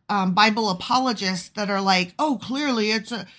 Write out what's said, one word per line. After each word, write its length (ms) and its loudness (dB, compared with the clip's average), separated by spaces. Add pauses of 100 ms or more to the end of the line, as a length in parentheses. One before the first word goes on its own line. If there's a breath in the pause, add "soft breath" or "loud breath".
um, 260 0
Bible 360 2
apologists 800 -2
that 200 -4
are 100 0
like, 380 2
Oh, 220 2
clearly 520 0
it's 200 -4
a, 140 -8 (120)